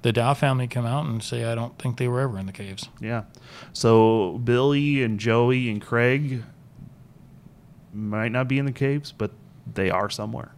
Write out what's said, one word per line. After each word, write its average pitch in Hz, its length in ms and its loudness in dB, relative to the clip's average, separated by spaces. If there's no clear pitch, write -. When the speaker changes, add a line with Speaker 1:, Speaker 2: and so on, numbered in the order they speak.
Speaker 1:
The 120 100 2
Dow 120 220 2
family 127 320 0
come 120 180 -4
out 139 200 -2
and 113 180 -4
say, 120 220 -6
"I 117 100 -2
don't 117 240 -8
think 120 180 -4
they 127 100 0
were 123 120 0
ever 127 180 -2
in 95 80 -6
the 95 60 -8
caves." 95 380 -12
Speaker 2:
Yeah. 110 220 -4
So 113 680 6
Billy 139 580 2
and 110 180 -2
Joey 120 500 2
and 104 120 -4
Craig 123 640 0
might 107 400 -4
not 127 160 0
be 135 120 0
in 139 60 0
the 139 60 -2
caves, 139 400 -2
but 107 200 -4
they 95 240 -2
are 95 220 -2
somewhere. 107 460 -8